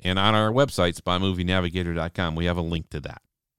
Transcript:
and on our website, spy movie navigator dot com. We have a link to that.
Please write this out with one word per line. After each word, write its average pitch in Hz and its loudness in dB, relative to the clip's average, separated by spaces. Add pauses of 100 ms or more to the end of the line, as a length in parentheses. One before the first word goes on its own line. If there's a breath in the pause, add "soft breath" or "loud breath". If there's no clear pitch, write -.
and 92 0
on 104 4
our 107 4
website, 104 2
spy 90 -2
movie 90 0
navigator 87 0
dot 82 -4
com. 85 -2
We 82 -2
have 87 0
a 85 -2
link 82 -4
to 82 -8
that. - -14 (360)